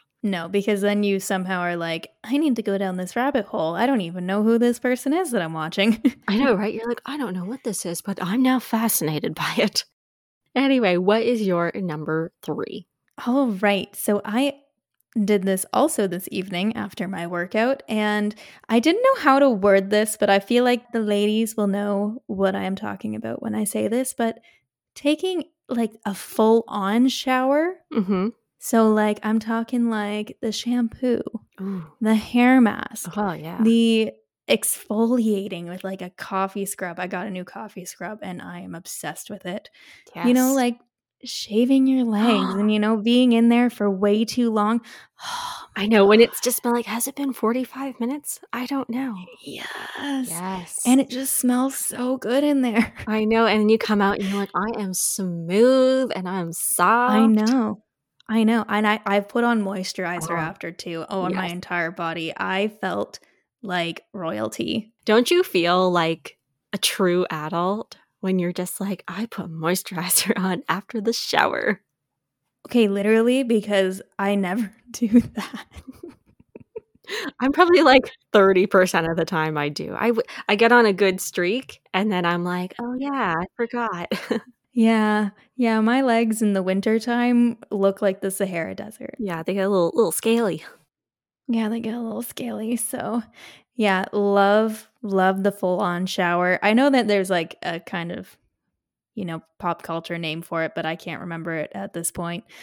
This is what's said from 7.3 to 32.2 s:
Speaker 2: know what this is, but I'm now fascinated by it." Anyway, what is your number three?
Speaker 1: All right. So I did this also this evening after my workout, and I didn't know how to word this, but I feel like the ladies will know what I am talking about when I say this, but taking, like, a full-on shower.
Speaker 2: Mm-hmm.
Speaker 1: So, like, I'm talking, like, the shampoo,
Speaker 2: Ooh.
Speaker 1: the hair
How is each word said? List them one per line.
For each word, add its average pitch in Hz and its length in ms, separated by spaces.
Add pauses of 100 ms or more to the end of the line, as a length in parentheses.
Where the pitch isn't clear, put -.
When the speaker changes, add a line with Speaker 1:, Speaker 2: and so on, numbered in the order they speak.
Speaker 2:
know 185 120
what 226 200
this 202 220
is, 170 160
but 196 200
I'm 202 200
now 254 160
fascinated 165 760
by - 220
it." - 280 (680)
Anyway, 254 440
what 208 240
is 233 200
your 170 320
number 160 580 (100)
three? - 440 (400)
Speaker 1:
All 254 220
right. 202 460
So 208 300
I 254 300 (680)
did 202 220
this 190 280
also 226 340
this 180 260
evening 196 440
after 208 320
my 175 180
workout, 185 600
and 208 460 (340)
I 226 120
didn't 339 220
know 523 200
how 277 160
to 277 100
word 196 420
this, 214 280
but 202 100
I 196 120
feel 240 240
like 247 280
the 233 80
ladies 214 560
will 208 120
know 202 580
what 196 300
I 196 80
am 190 100
talking 208 400
about 226 280
when 214 120
I 214 100
say 214 240
this, 247 280
but 226 240 (540)
taking, 311 500 (240)
like, 233 240 (140)
a 202 80
full-on 226 920
shower. 269 680 (180)
Speaker 2:
Mm-hmm. 190 360 (300)
Speaker 1:
So, 226 320
like, 214 320
I'm 220 160
talking, 226 520
like, 208 500
the 226 120
shampoo, 240 680 (400)
Speaker 2:
Ooh. 190 240 (160)
Speaker 1:
the 220 140
hair 240 480